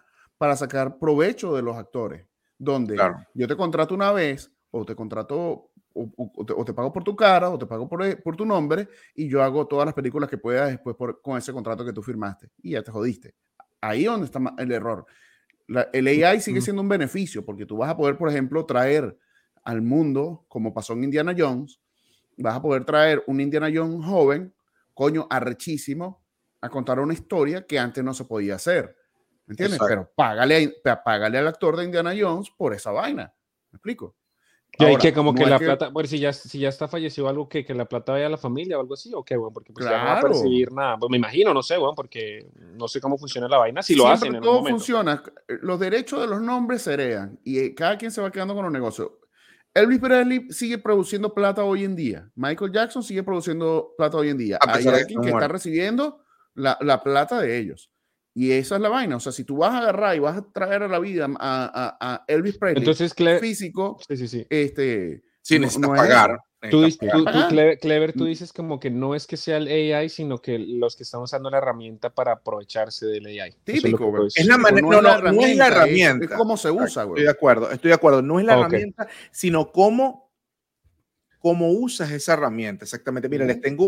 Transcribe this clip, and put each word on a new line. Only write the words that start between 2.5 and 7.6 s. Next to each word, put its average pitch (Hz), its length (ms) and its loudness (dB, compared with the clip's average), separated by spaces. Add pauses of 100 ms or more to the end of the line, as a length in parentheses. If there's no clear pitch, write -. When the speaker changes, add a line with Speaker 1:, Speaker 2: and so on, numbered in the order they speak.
Speaker 1:
Donde 131 380 -2
Speaker 2:
Claro. 95 380 0
Speaker 1:
yo 123 140 -4
te 143 80 -2
contrato 160 400 -2
una 196 160 0
vez, 151 400 -4 (200)
o 110 140 -6
te 107 100 -12
contrato, 110 420 -8
o, - 340 -8 (220)
o, 113 420 -10
o 107 100 -10
te, - 80 -6
o 113 120 -4
te 107 80 -10
pago 127 180 -4
por 175 140 -10
tu 202 100 -4
cara, 185 360 4
o 160 60 -6
te 120 80 -8